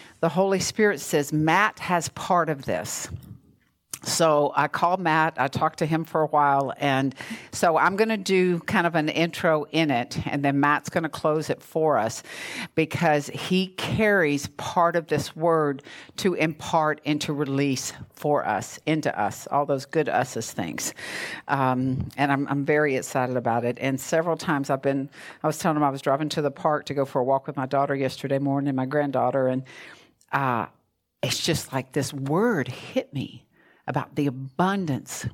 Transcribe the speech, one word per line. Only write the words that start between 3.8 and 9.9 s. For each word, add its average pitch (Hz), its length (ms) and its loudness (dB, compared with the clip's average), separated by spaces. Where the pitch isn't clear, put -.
So 147 540 2
I 147 140 2
called 180 320 0
Matt. 160 360 2
I 135 120 2
talked - 300 -2
to 170 60 0
him 160 200 0
for 160 160 0
a 151 60 2
while. 139 500 2
And 135 360 0
so 165 260 2
I'm 175 200 4
gonna 220 180 2
do 185 440 2
kind 170 280 0
of 165 80 -2
an 151 140 2
intro 160 640 2
in 156 180 2